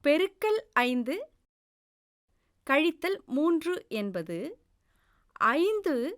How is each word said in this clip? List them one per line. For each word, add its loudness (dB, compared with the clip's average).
பெருக்கல் 2
ஐந்து 0
கழித்தல் 2
மூன்று 0
என்பது -6
ஐந்து 0